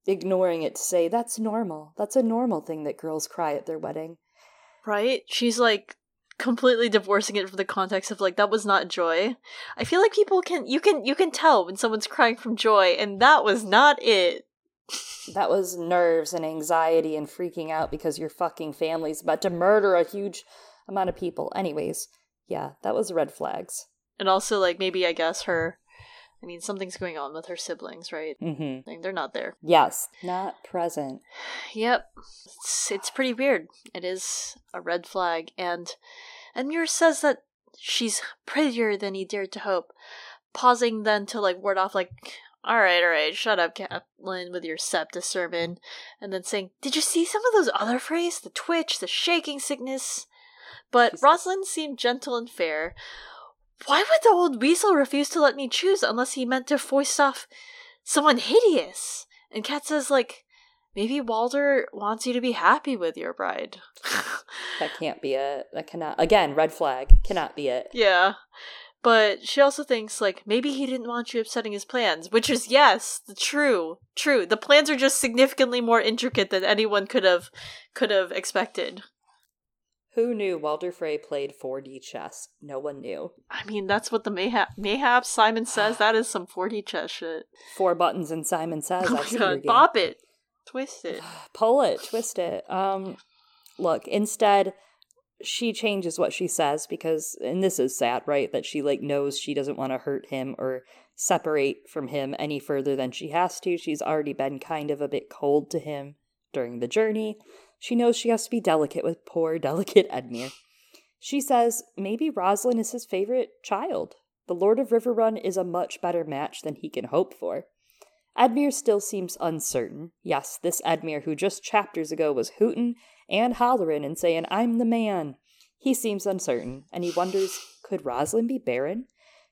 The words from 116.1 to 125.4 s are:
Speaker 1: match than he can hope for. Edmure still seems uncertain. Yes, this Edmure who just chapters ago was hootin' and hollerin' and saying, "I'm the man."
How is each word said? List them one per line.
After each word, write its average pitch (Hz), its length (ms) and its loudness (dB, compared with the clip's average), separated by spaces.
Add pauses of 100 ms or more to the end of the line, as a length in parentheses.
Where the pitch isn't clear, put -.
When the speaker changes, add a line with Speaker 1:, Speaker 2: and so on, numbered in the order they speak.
Speaker 1:
match 143 360 -8
than 151 140 -8
he 165 140 -12
can 123 160 -8
hope 160 280 0
for. 87 320 -6 (720)
Edmure 254 360 4
still 208 260 2
seems 190 400 -6
uncertain. 156 720 -4 (120)
Yes, - 380 -4
this - 240 -2
Edmure 156 380 -2
who 156 120 -4
just 190 280 -4
chapters 175 480 -2
ago 156 220 0
was 117 260 -2
hootin' 240 360 0 (340)
and 233 260 0
hollerin' 180 500 0
and 156 120 -6
saying, 165 320 0
"I'm 226 280 0
the 240 80 2
man." 208 500 0 (420)